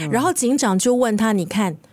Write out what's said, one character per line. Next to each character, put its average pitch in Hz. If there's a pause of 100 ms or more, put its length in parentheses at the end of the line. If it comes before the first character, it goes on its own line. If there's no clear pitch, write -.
然 233
后 359
警 254
长 214
就 247
问 233
他 220
：“你 190
看， 185 (180)